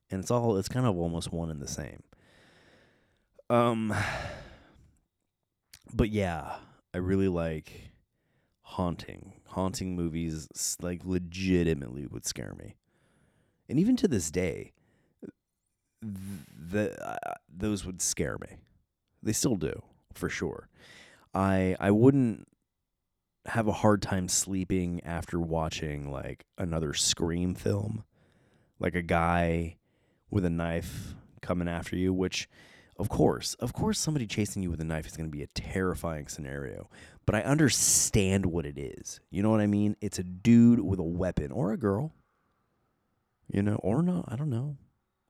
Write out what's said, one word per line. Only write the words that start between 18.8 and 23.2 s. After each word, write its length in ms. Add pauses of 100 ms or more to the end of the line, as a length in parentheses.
They 120
still 240
do, 240 (320)
for 160
sure. 400 (640)
I, 460
I 120
wouldn't 560 (1000)